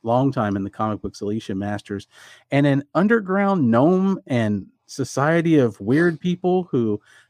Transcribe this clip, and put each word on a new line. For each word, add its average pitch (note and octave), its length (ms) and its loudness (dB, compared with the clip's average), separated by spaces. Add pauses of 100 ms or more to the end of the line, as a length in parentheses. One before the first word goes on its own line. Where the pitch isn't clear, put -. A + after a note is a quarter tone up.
long B2+ 300 2
time G#2 240 -2
in G2+ 80 -4
the G2 80 -8
comic G#2+ 320 -4
books, - 180 -12
Alicia G#2+ 320 -6
Masters, G2+ 540 -8 (420)
and C#3+ 160 2
an C#3 180 2 (120)
underground G3 760 2
gnome F#3 560 2
and G#2+ 400 -2 (220)
society D#3 720 0
of A#2 200 0
weird D3+ 400 0
people F3+ 520 -2
who A2 280 0 (300)